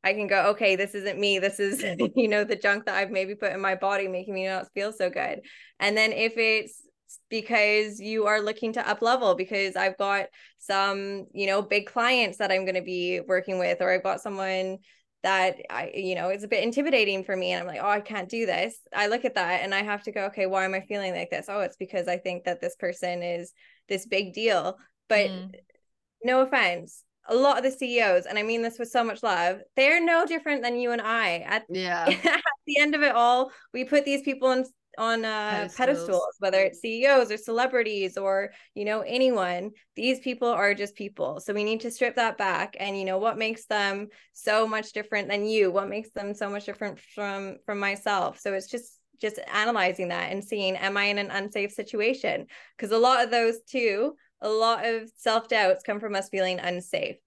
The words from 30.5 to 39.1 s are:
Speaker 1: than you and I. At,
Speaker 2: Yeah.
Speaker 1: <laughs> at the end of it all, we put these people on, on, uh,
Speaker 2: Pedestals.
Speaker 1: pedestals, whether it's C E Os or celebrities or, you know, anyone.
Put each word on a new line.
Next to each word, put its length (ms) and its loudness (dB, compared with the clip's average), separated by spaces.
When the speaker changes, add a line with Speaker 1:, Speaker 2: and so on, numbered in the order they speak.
Speaker 1:
than 160 -2
you 140 0
and 80 -2
I. 380 0
At, 300 -2
Speaker 2:
Yeah. 380 -2
Speaker 1:
<laughs> 180 0
at 180 2
the 120 0
end 160 4
of 80 2
it 140 4
all, 340 4
we 120 -2
put 200 4
these 180 0
people 240 0
on, 180 4
on, 280 0
uh, 260 -2
Speaker 2:
Pedestals. 260 -4
Speaker 1:
pedestals, 640 0
whether 220 4
it's 200 2
C 220 -4
E 60 6
Os 240 6
or 40 -4
celebrities 800 0
or, 360 0
you 80 -6
know, 160 -2
anyone. 720 0